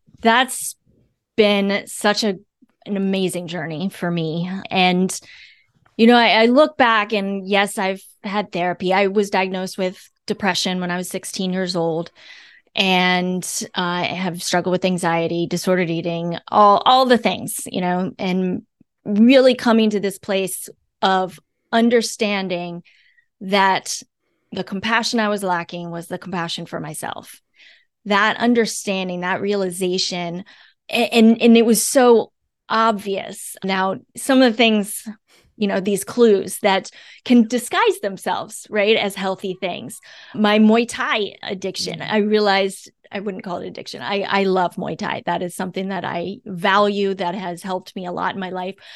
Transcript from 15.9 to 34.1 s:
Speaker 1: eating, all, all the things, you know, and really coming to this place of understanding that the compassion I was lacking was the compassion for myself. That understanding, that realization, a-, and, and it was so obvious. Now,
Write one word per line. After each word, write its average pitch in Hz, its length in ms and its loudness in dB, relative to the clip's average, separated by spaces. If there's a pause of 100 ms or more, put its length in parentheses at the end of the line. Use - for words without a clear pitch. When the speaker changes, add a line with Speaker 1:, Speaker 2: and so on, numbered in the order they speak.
Speaker 1:
eating, 170 560 -4
all, 202 360 6
all 262 220 6
the 247 140 6
things, - 420 -4 (100)
you - 100 -4
know, 180 360 -2
and 185 460 -2 (420)
really 247 500 6
coming 226 340 2
to 208 120 0
this 190 180 -4
place 190 480 -4 (340)
of 190 380 0 (320)
understanding 202 1120 0 (560)
that 190 640 0 (500)
the 185 140 -8
compassion 226 540 -2
I 214 100 0
was 208 140 -4
lacking 175 480 -4
was 170 160 -10
the 180 100 -8
compassion 175 480 -8
for 165 160 -10
myself. - 600 -12 (640)
That 202 320 2
understanding, 196 840 -2
that 180 180 -2
realization, 185 1040 -4 (460)
a-, 233 240 0
and, 226 280 6
and 233 140 8
it 226 100 6
was 226 160 4
so 240 520 4 (340)
obvious. 208 960 -2
Now, 190 360 -2 (180)